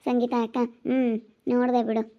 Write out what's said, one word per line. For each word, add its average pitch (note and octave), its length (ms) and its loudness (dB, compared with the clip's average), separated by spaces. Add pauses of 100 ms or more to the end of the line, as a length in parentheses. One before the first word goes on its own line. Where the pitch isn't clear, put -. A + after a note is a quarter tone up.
ಸಂಗೀತ B3 380 0
ಅಕ್ಕ. A3+ 160 -4 (260)
ಹ್ಮ್, B3 300 0 (340)
ನೋಡ್ದೆ B3 360 2
ಬಿಡು A3 200 -2 (160)